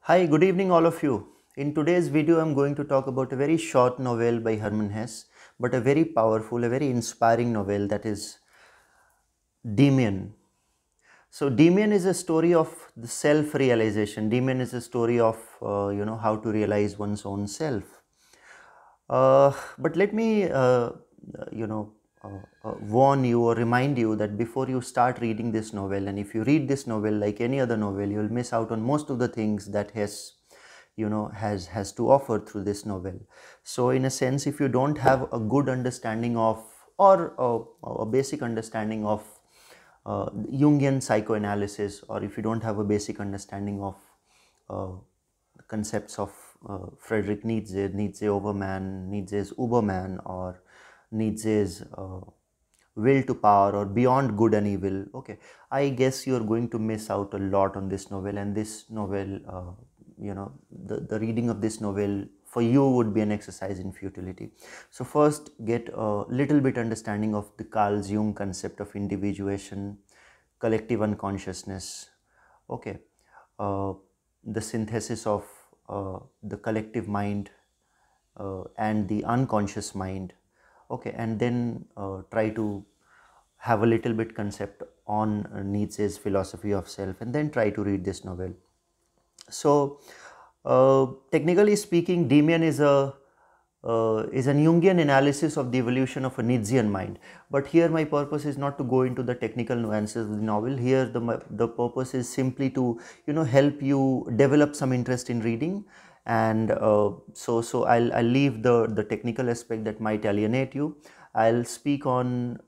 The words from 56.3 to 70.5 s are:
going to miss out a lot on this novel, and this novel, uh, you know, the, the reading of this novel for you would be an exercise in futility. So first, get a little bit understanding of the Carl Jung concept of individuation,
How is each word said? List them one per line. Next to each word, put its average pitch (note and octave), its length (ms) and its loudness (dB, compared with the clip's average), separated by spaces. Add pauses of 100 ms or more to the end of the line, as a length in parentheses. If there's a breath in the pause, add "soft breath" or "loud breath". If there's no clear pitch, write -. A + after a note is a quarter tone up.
going A2+ 300 -2
to A#2 80 -6
miss A2 300 -4
out G2+ 260 -4
a G2 40 -6
lot G2 380 2
on F#2+ 120 -6
this F#2+ 220 -6
novel, G2 260 -6
and G2+ 160 -4
this G#2+ 380 -6
novel, G2 480 -6 (100)
uh, F2+ 240 -12 (480)
you G2+ 140 -8
know, G2 160 -10 (360)
the, A2 140 -6
the A2 200 -6
reading A#2 300 -2
of G#2 100 -4
this A2 200 -4
novel G2+ 440 -2 (220)
for A#2+ 160 -2
you C3+ 260 6
would A#2 260 2
be A2 60 4
an G#2+ 100 0
exercise G2 480 -6
in F#2+ 140 -10
futility. F#2+ 580 -12 (400 loud breath)
So - 140 -12
first, D3 460 2 (140)
get A#2 300 -2
a G#2 340 -2
little C#3 320 2
bit C3 180 0
understanding G#2+ 560 -2
of G#2 140 -4 (100)
the A2 60 -10
Carl G#2 400 0
Jung G#2 300 -2
concept G2 460 -8
of G2+ 160 -10
individuation, G2 1000 -6 (600 soft breath)